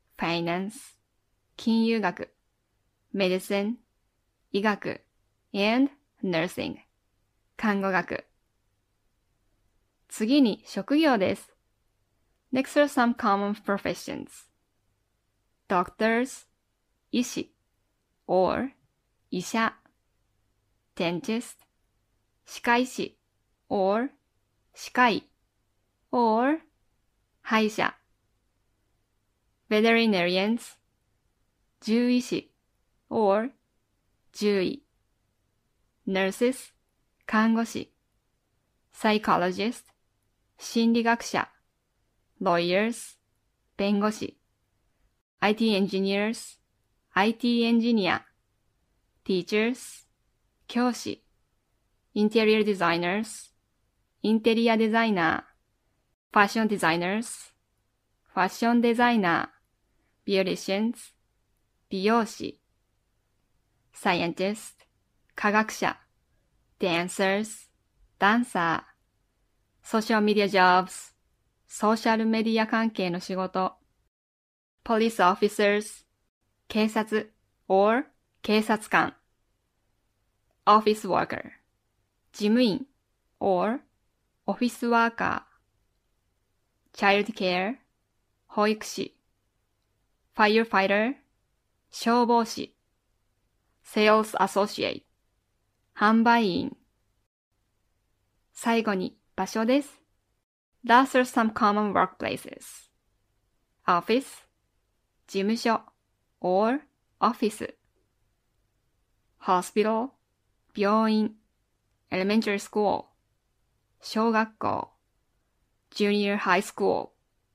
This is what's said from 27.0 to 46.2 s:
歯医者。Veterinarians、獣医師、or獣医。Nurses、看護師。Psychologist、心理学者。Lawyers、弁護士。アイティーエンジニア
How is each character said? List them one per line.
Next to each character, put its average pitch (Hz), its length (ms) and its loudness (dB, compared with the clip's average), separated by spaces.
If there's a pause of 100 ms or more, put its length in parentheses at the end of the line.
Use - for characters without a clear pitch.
歯 220 180 0
医 214 100 2
者。 - 280 -2 (1700)
Veterinarians、 214 1080 2 (1040)
獣 240 280 0
医 247 120 2
師、 - 320 -6 (560)
or 220 420 0 (800)
獣 202 300 0
医。 - 240 -6 (1200)
Nurses、 190 680 -2 (520)
看 226 280 2
護 226 120 0
師。 - 260 -10 (1000)
Psychologist、 202 920 -2 (720)
心 233 360 0
理 233 100 2
学 233 180 0
者。 - 300 -4 (920)
Lawyers、 185 760 -2 (600)
弁 202 240 0
護 214 100 0
士。 - 260 -10 (1000)
ア 190 100 2
イ 214 60 0
テ 220 80 -2
ィ 226 80 4
ー 202 40 2
エ 185 40 2
ン 196 80 2
ジ 190 140 -2
ニ 196 160 0
ア 208 100 -2